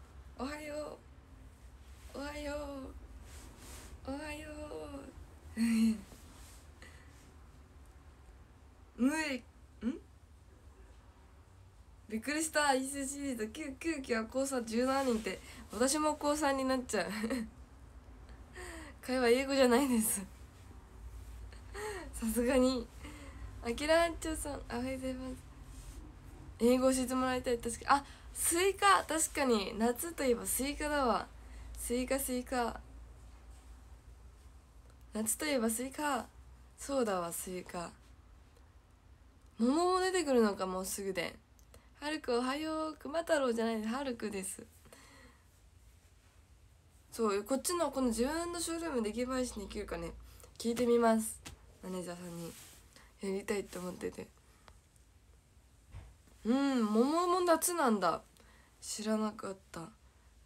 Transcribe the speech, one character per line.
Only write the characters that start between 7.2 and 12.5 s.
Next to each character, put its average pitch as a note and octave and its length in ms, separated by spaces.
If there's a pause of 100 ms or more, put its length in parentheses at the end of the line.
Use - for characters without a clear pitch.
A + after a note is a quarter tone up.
無 C#4 160
理。 D4 280 (420)
ん？ D#4 140 (2000)
び A3 100
っ - 20
く C#4 120
り D#4 100
し D#4+ 80